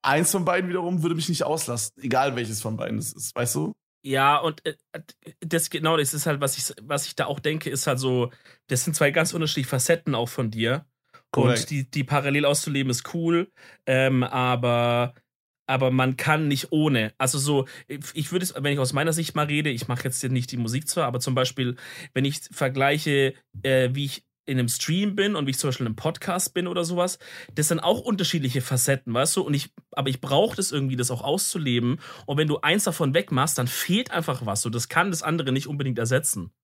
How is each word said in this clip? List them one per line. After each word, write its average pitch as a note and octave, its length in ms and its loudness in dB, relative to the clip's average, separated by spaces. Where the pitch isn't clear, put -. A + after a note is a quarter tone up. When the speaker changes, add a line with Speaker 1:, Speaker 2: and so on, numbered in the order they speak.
Speaker 1:
eins D3+ 280 4
von F#3 140 0
beiden F3+ 240 2
wiederum F3 320 0
würde E3+ 140 0
mich D#3+ 140 -2
nicht D#3+ 140 0
auslasten, B2+ 600 -4
egal C3+ 320 2
welches A2+ 260 -4
von A2 160 -4
beiden - 220 -4
es - 140 -8
ist, - 220 -10
weißt A#2+ 200 -2
du? D#3 180 -2
Speaker 2:
Ja, C3+ 320 4
und, D#3 280 -2
äh, D#3 80 -4
das, D#3+ 300 -2
genau, D#3+ 280 0
das C#3+ 160 0
ist D3 120 -4
halt, C#3+ 160 0
was C#3 160 -2
ich, - 260 -6
was C#3+ 240 -4
ich - 80 -10
da - 100 -2
auch C#3+ 140 -4
denke, D3+ 300 -2
ist C3 180 -2
halt B2+ 120 0
so, B2+ 320 0
das B2+ 160 0
sind D#3+ 120 -2
zwei C#3+ 160 4
ganz D#3+ 220 2
unterschiedliche D3+ 360 -2
Facetten D#3 440 0
auch A#2 160 0
von A2+ 220 -2
dir. A2+ 340 -2
Speaker 1:
Korrekt. B2 300 4
Speaker 2:
Und - 80 -6
die, C#3+ 200 -2
die C#3+ 140 -2
parallel C#3+ 420 2
auszuleben C#3 460 2
ist - 220 -6
cool, E3+ 360 2
ähm, C3 360 4
aber, B2 920 2
aber C3 220 2
man C3 280 2
kann D#3 320 2
nicht C#3 220 -2
ohne. C#3+ 460 2
Also C3 220 0
so, C#3 260 2
ich, C#3+ 120 -12
ich D#3+ 200 -4
würde F3+ 100 0
es, F3+ 140 -6
wenn C#3+ 160 0
ich C#3 60 -2
aus B2+ 140 0
meiner D#3 200 0
Sicht D#3+ 220 -4
mal D3+ 100 2
rede, D3 240 0
ich A#2 180 -4
mache B2 160 -4
jetzt B2+ 160 -4
hier C3 100 -4
nicht B2+ 220 0
die A#2 60 -6
Musik A#2 320 -2
zwar, D#3+ 180 0
aber B2 140 -2
zum C3+ 120 -2
Beispiel, B2 440 0
wenn C3 120 2
ich C#3+ 160 -2
vergleiche, C#3 840 2
äh, C3 300 4
wie C#3 120 -2
ich - 180 -8
in C3 140 0
einem B2 80 2
Stream F#3+ 480 0
bin G3+ 220 2
und C#3 100 0
wie C3+ 40 0
ich C3 60 -2
zum D3 120 0
Beispiel B2 160 -2
in A2 60 -2
einem A2 40 -4
Podcast F3 580 -2
bin F3+ 140 0
oder F3 160 0
sowas, F3 340 0
das D3+ 140 2
sind E3 100 2
auch G3+ 220 2
unterschiedliche D#3+ 580 0
Facetten, B2+ 540 0
weißt C3+ 240 2
du? F#3 40 2
Und D3 120 0
ich, C#3+ 160 -2
aber C#3 160 0
ich C3 100 -2
brauch D3 340 2
das F#3 200 -2
irgendwie, C3+ 240 0
das B2 140 0
auch A#2 100 -4
auszuleben. C3+ 800 0
Und C#3 120 -4
wenn D#3 120 2
du D3 100 0
eins F3+ 240 2
davon D#3 300 0
wegmachst, D3+ 440 0
dann B2 100 0
fehlt G#3 440 0
einfach D#3 340 -2
was. G#2 160 -2
So, A#2 80 -2
das A2+ 200 -4
kann F3+ 220 2
das E3 120 -4
andere D#3 300 0
nicht C3+ 140 -2
unbedingt C#3 300 -4
ersetzen. A#2 540 0